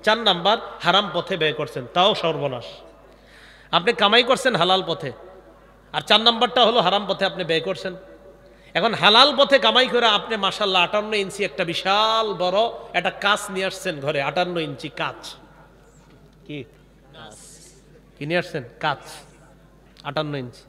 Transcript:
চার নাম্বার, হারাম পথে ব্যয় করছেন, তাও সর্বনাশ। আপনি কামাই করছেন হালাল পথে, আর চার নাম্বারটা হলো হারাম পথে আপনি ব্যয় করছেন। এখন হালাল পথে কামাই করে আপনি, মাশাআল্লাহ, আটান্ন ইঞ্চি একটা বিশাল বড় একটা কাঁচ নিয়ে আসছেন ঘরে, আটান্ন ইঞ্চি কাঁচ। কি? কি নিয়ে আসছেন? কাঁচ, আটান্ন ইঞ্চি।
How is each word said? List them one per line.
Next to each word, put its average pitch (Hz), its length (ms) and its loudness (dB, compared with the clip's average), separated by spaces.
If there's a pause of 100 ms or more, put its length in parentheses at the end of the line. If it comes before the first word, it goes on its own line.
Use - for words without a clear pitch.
চার 214 140 2
নাম্বার, 202 400 2 (240)
হারাম 190 320 2
পথে 175 240 -4
ব্যয় 156 160 0
করছেন, 143 400 -8
তাও 190 220 4
সর্বনাশ। 143 500 -4 (1040)
আপনি 180 220 2
কামাই 220 300 4
করছেন 247 320 2
হালাল 180 320 2
পথে, 156 240 -6 (840)
আর 151 80 -4
চার 214 200 2
নাম্বারটা 233 440 4
হলো 233 160 4
হারাম 196 260 2
পথে 190 180 -2
আপনি 180 180 -4
ব্যয় 160 180 0
করছেন। 185 340 -8 (800)
এখন 196 200 2
হালাল 214 440 6
পথে 277 220 6
কামাই 226 280 4
করে 240 200 2
আপনি, 214 300 0
মাশাআল্লাহ, 190 460 0
আটান্ন 208 300 -2
ইঞ্চি 196 300 -2
একটা 185 200 -4
বিশাল 208 720 0
বড় 180 240 -2 (360)
একটা 180 160 -2
কাঁচ 202 300 0 (100)
নিয়ে 190 160 -4
আসছেন 180 340 -6
ঘরে, 139 220 -2
আটান্ন 175 360 -2
ইঞ্চি 151 320 -8
কাঁচ। - 460 -10 (1120)
কি? 147 160 -12 (1500)
কি 143 80 -10
নিয়ে 170 140 0
আসছেন? 151 240 -6 (160)
কাঁচ, 147 200 -2 (1040)
আটান্ন 147 320 -4
ইঞ্চি। 123 320 -10